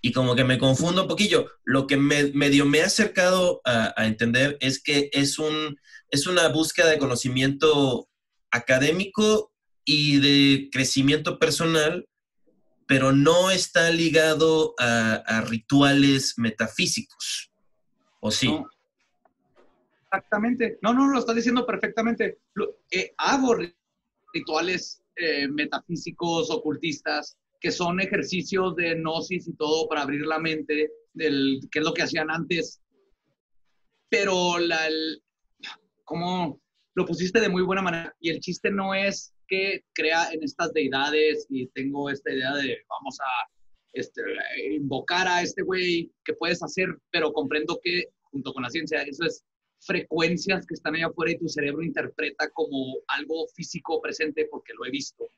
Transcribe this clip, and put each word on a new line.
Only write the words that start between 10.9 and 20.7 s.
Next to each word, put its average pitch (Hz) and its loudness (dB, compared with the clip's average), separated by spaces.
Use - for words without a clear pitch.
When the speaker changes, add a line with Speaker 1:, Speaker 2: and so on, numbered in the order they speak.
Speaker 1:
personal, 165 2
pero 135 4
no 165 6
está 175 2
ligado 160 4
a, 117 2
a 110 0
rituales 139 4
metafísicos. - -4
¿O 107 -2
sí? 131 2
Speaker 2:
No. 151 -2
Exactamente. 220 -2